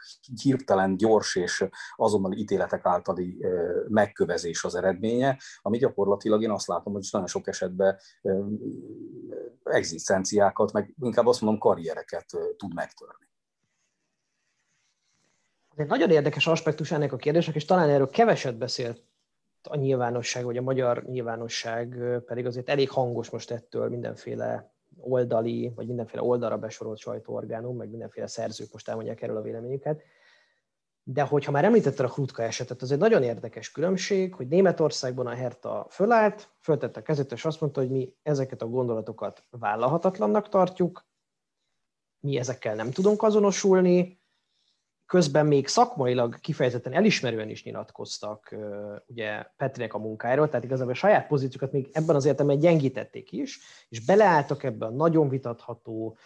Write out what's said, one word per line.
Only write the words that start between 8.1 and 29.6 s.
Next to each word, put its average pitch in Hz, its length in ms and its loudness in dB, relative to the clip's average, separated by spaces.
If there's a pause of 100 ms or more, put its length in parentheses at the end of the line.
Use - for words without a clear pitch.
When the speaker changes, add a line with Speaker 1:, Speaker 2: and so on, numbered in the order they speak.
Speaker 1:
ö, 98 240 0 (1160)
egzisztenciákat, 98 1080 2
meg 104 300 -4
inkább 117 240 2
azt 120 160 4
mondom, 107 180 0
karriereket, 87 760 -2
ö, 87 240 -4
tud 90 160 -10
megtörni. - 520 -12 (2500)
Speaker 2:
Ez 147 80 -12
egy 147 100 -2
nagyon 175 220 4
érdekes 147 380 4
aspektus 160 440 0
ennek 147 220 0
a - 40 -6
kérdésnek, 156 380 2
és 151 100 -4
talán 175 240 6
erről 139 200 6
keveset 147 480 2
beszélt 120 460 -6 (680)
a 156 60 -6
nyilvánosság, 123 680 0
vagy 120 140 -4
a 123 40 -2
magyar 127 420 0
nyilvánosság, 117 960 -6
ö, 120 200 -2
pedig 120 260 -6
azért 127 240 -6
elég 139 200 2
hangos 120 400 -2
most 120 220 -10
ettől 117 380 -6
mindenféle 117 840 -8 (240)
oldali, 120 760 -2
vagy 113 120 -10
mindenféle 117 360 -6
oldalra 117 340 0
besorolt 110 400 -10
sajtóorgánum, 113 800 -8
meg 104 120 -10
mindenféle 113 380 -10
szerzők 110 440 -8
most 110 180 -14
elmondják 113 320 -8
erről 117 160 -6
a 107 40 -4
véleményüket. 127 600 -6 (1000)